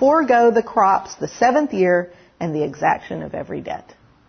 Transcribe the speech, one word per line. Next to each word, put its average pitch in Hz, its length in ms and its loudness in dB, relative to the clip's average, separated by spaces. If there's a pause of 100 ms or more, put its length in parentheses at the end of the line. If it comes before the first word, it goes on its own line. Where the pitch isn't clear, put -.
forego 254 500 4
the 220 120 2
crops 196 540 0
the 151 120 -8
seventh 262 460 0
year 180 360 2 (300)
and 165 140 -4
the 151 100 -2
exaction 160 580 -4
of 151 120 -12
every - 260 -10
debt." - 340 -14 (340)